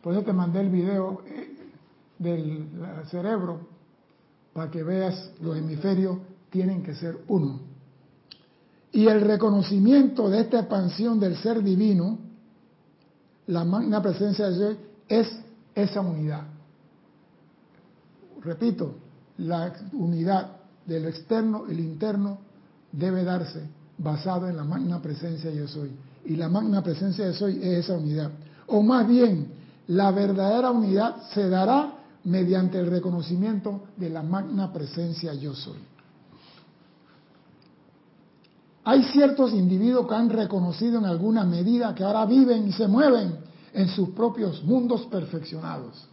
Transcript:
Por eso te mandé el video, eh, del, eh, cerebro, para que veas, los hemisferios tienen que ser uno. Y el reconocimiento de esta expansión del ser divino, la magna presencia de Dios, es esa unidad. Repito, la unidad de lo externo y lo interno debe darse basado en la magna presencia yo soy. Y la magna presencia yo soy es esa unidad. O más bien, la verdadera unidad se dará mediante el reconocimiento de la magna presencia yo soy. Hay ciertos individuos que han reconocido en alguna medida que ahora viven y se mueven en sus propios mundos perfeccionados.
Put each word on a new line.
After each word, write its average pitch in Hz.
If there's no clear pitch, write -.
Por 170
eso 208
te 202
mandé 180
el 196
video, 190
eh, 302
del, 156
eh, 160
cerebro, 180
para 160
que 160
veas, 185
los 160
hemisferios 180
tienen 185
que 147
ser 170
uno. 147
Y 214
el 214
reconocimiento 208
de 208
esta 226
expansión 202
del 185
ser 226
divino, 196
la 170
magna 208
presencia 196
de 175
Dios, 208
es 220
esa 202
unidad. 151
Repito, 165
la 175
unidad 180
de 165
lo 160
externo 220
y 160
lo 165
interno 202
debe 185
darse 170
basado 175
en 170
la 147
magna 175
presencia 160
yo 147
soy. 143
Y 156
la 160
magna 196
presencia 185
yo 175
soy 202
es 175
esa 190
unidad. 151
O 208
más 233
bien, 226
la 190
verdadera 202
unidad 220
se 202
dará 233
mediante 185
el 180
reconocimiento 180
de 175
la 160
magna 190
presencia 165
yo 139
soy. -
Hay 254
ciertos 277
individuos 214
que 220
han 226
reconocido 208
en 214
alguna 196
medida 190
que 190
ahora 214
viven 240
y 185
se 208
mueven 226
en 190
sus 190
propios 214
mundos 240
perfeccionados. 160